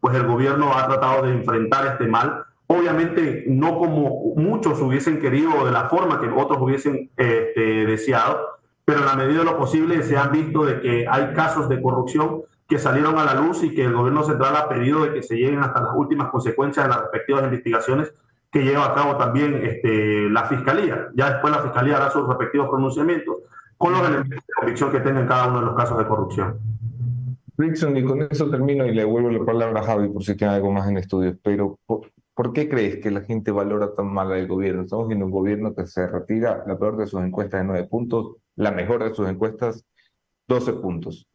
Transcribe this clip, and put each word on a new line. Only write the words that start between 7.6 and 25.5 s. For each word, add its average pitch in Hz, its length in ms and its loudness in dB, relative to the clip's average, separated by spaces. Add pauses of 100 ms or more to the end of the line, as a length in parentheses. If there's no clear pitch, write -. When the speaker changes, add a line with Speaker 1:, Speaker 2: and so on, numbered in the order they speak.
Speaker 1:
deseado, 113 520 0 (460)
pero 147 160 4
en 139 60 2
la 135 100 2
medida 135 240 2
de 165 40 2
lo 160 120 0
posible 160 460 0
se 131 140 0
han 143 160 2
visto 151 320 0
de 127 160 0
que 120 280 0
hay 139 260 0
casos 160 340 0
de 127 120 0
corrupción 131 640 0 (240)
que 147 120 0
salieron 143 400 2
a 156 60 2
la 139 100 2
luz 160 280 0
y 160 120 0
que 135 100 2
el 123 100 2
gobierno 131 280 2
central 139 340 2
ha 151 120 2
pedido 139 360 2
de 151 100 -2
que 131 80 -4
se 113 140 -4
lleguen 139 240 2
hasta 127 220 0
las 123 120 -2
últimas 143 340 0
consecuencias 135 560 0
de 127 60 2
las 117 120 2
respectivas 135 420 0
investigaciones 123 680 0 (380)
que 147 120 2
lleva 139 240 2
a 131 80 0
cabo 143 220 2
también, 127 460 2
este, 107 680 2
la 113 140 4
Fiscalía. 139 680 0
Ya 135 180 2
después 147 220 2
la 147 80 0
Fiscalía 131 340 2
hará 135 140 2
sus 147 160 0
respectivos 131 420 0
pronunciamientos 139 680 0 (400)
con 170 160 2
los 185 80 2
elementos 139 460 -2
de - 120 -12
convicción 120 320 0
que 131 100 0
tengan 131 260 0
cada 127 220 2
uno 123 120 0